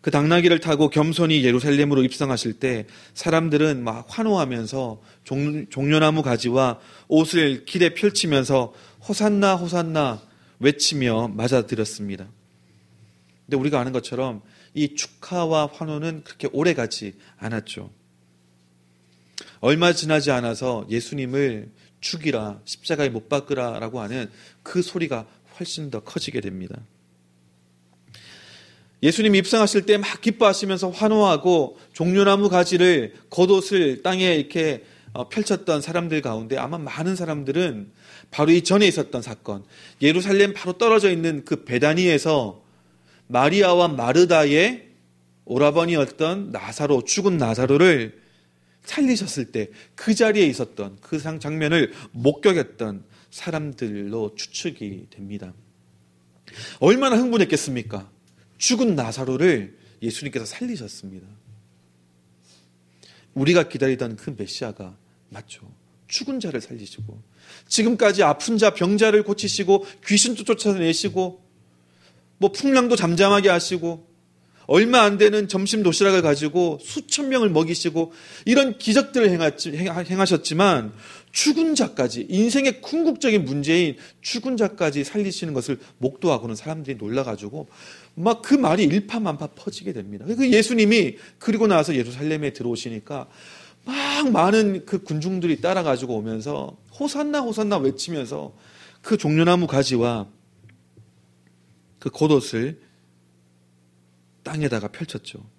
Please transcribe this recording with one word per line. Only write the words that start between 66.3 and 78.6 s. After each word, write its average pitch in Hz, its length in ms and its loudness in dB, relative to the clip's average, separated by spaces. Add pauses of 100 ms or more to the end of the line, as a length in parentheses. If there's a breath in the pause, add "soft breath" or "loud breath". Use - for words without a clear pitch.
자를 151 220 -6
살리시고 107 580 -16 (480 loud breath)
지금까지 208 540 2
아픈 208 380 2
자, 208 140 6
병자를 208 500 4
고치시고 196 640 0 (180 loud breath)
귀신도 208 380 2
쫓아내시고 185 1000 0 (960 soft breath)
뭐 196 140 2
풍랑도 254 440 2
잠잠하게 196 540 4
하시고 170 580 -2 (600 soft breath)
얼마 226 340 6
안 202 160 4
되는 208 300 4
점심 196 340 -2
도시락을 190 400 4
가지고 151 600 0
수천 - 480 -6
명을 247 200 2
먹이시고 165 640 -2 (320 loud breath)
이런 262 320 2